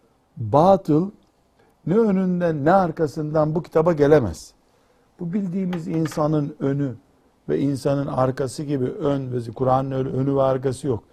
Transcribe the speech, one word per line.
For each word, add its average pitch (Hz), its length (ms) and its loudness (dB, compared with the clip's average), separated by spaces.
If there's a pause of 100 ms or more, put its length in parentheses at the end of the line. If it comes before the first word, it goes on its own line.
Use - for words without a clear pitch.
(380)
Batıl 165 760 2 (760)
ne 175 100 2
önünden 180 680 0
ne 156 60 4
arkasından 156 840 0
bu 165 80 -2
kitaba 165 300 2
gelemez. 143 600 2 (680)
Bu 170 140 -8
bildiğimiz 185 540 -4
insanın 156 720 -2
önü 139 360 -2 (540)
ve 151 100 0
insanın 139 480 -2
arkası 131 560 -2
gibi 139 220 -2
ön 139 480 -2
ve 120 180 -6
Kur'an'ın 131 400 0
öyle 131 180 -2
önü 135 260 0
ve 135 60 2
arkası 135 460 0
yok. 117 260 -2